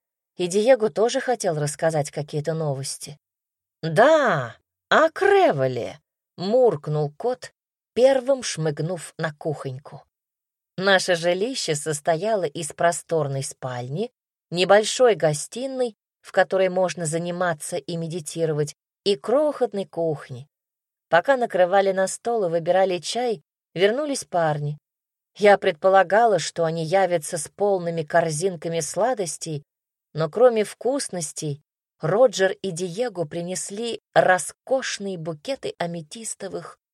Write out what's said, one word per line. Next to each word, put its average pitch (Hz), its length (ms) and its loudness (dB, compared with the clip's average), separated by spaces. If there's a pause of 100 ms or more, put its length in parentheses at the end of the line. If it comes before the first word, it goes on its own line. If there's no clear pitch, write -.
(380)
и 180 100 -2
Диего 214 420 4
тоже 233 300 0
хотел 226 360 -2
рассказать 151 560 -2
какие-то 151 420 -6
новости». 151 640 -6 (640)
«Да, 185 720 4 (340)
о 294 200 6
Кревеле», 143 880 2 (380)
муркнул 165 760 2
кот, - 420 -6 (400)
первым 254 500 4
шмыгнув 156 760 -6
на 160 160 -4
кухоньку. 143 720 -10 (720)
Наше 185 380 2
жилище 180 600 -2
состояло 165 680 -2
из 156 300 -6
просторной 151 680 -2
спальни, 131 680 -8 (400)
небольшой 202 640 4
гостиной, 233 800 -4 (260)
в - 100 -20
которой 190 380 2
можно 180 360 -2
заниматься 175 720 -4
и - 200 -10
медитировать, 160 800 -4 (280)
и 196 120 2
крохотной 240 720 0
кухни. 147 640 -6 (640)
Пока 208 280 4
накрывали 196 540 2
на 190 160 0
стол 233 380 -2
и 170 40 0
выбирали 180 480 2
чай, 226 460 -4 (320)
вернулись 247 500 0
парни. 151 540 -2 (580)
Я 202 200 6
предполагала, 190 840 4
что 165 240 -4
они 165 220 -2
явятся 175 520 0
с - 120 -8
полными 175 540 -2
корзинками 165 760 -2
сладостей, 175 840 -4 (500)
но 151 160 -2
кроме 220 340 4
вкусностей 175 1000 -6 (380)
Роджер 190 640 2
и 196 100 -6
Диего 180 540 -6
принесли 180 760 -8 (120)
роскошные 190 1040 0
букеты 165 600 -8
аметистовых 175 1000 -10 (160)